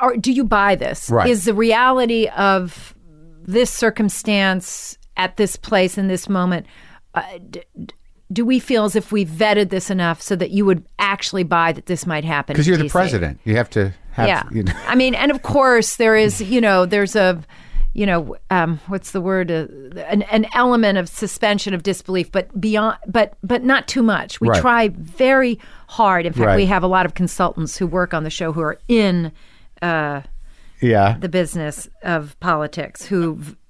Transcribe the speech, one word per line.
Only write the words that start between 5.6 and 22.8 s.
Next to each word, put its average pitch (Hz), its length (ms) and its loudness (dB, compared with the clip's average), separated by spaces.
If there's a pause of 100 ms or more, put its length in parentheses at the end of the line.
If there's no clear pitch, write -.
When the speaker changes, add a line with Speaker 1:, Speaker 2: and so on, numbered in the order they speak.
Speaker 1:
in 196 100 0
this 185 220 -4
moment, 180 360 -2 (500)
uh, 170 60 -2 (280)
d-, 170 120 -16 (240)
d-, - 80 -18 (380)
do 220 140 -2
we 254 140 2
feel 220 260 0
as 202 100 0
if - 160 -4
we 208 140 0
vetted 202 440 2
this 185 200 -4
enough 175 320 -2
so - 140 -4
that 175 160 -2
you 202 140 2
would 185 200 2 (140)
actually 196 440 -2
buy 165 300 2
that - 140 -16
this 175 180 -6
might 156 180 -4
happen 143 320 -4
Speaker 2:
'Cause 151 120 2
Speaker 1:
in 185 40 4
Speaker 2:
you're 175 60 4
the 151 60 0
Speaker 1:
D 147 60 -4
C? - 40 -8
Speaker 2:
president. 123 500 0
You 110 140 0
have 120 140 0
to 98 200 0 (200)
have, 120 160 0
Speaker 1:
Yeah. 175 240 0
Speaker 2:
you 110 120 -2
know. 90 100 0 (140)
Speaker 1:
I - 80 2
mean, 254 200 2
and - 160 0
of 262 100 -4
course 247 560 2
there 220 180 4
is, 214 260 2
you 226 200 0
know, 190 240 4
there's 202 300 0
a, 185 240 2 (540)
you 208 120 -2
know, 170 320 -2 (120)
um, 165 380 0
what's 190 240 -8
the 196 80 -4
word? 180 320 -2
Uh, 160 160 -2 (400)
an, 208 160 2
an 220 300 0
element 233 440 4
of 170 120 -2
suspension 208 640 -2
of 170 100 -4
disbelief, 185 480 -4
but - 300 -4
beyond, 214 440 0